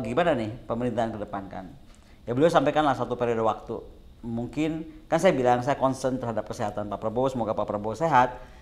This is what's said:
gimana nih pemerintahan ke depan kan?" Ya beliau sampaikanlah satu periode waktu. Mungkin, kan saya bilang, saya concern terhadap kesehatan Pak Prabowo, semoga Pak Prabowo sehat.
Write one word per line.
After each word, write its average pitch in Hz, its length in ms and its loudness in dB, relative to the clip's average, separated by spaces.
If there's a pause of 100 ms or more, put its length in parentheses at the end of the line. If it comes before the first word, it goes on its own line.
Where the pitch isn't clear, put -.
gimana 147 320 2
nih 113 160 -2 (140)
pemerintahan 117 480 -2
ke 107 80 -8
depan 101 260 -8
kan?" 92 240 -12 (540)
Ya 117 80 -4
beliau 143 160 6
sampaikanlah 147 460 4
satu 123 200 -2
periode 117 260 0
waktu. 110 380 -2 (420)
Mungkin, 120 500 -4 (360)
kan 160 120 2
saya 185 120 6
bilang, 123 300 4
saya 135 160 0
concern 131 400 0
terhadap 117 280 -4
kesehatan 104 420 -6
Pak 101 120 -6
Prabowo, 113 300 0
semoga 117 240 -2
Pak 104 120 -2
Prabowo 104 280 -4
sehat. 131 460 4 (240)